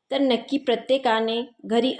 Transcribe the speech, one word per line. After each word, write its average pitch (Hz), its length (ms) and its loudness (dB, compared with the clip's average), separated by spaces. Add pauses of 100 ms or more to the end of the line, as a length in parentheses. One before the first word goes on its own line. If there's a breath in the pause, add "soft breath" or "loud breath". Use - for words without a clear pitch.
(100)
तर 277 100 -2
नक्की 262 380 0
प्रत्येकाने 226 840 0 (240)
घरी 226 360 0